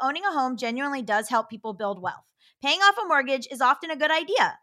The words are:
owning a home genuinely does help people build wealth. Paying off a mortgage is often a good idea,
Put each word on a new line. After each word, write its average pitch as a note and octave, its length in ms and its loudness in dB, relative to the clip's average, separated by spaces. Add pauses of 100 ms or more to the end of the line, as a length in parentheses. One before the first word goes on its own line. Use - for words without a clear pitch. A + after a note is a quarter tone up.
owning D4 240 -2
a G4 80 0
home B3+ 240 0
genuinely B3+ 460 -4
does G#3+ 260 0
help A#3 200 2
people A3 240 -10
build G3 300 -4
wealth. - 240 -8 (340)
Paying D4+ 200 0
off G4+ 180 6
a G#4+ 80 -4
mortgage C4+ 420 2
is C4 120 -8
often C#4+ 320 2
a D4+ 40 -4
good D4+ 140 0
idea, E4 520 0